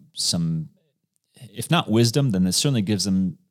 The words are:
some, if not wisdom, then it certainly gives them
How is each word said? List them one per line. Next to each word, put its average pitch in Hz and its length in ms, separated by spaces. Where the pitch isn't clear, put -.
some, 82 560
if 117 360
not 165 180
wisdom, 117 420
then 92 140
it 90 80
certainly 135 280
gives 98 240
them 95 320